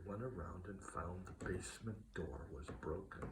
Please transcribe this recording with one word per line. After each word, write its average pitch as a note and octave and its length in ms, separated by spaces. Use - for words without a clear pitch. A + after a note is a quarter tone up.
went G2+ 180
around F2+ 440
and G2 140
found F2+ 440
the - 200
basement G2 520
door D#2+ 280
was D2 140
broken - 500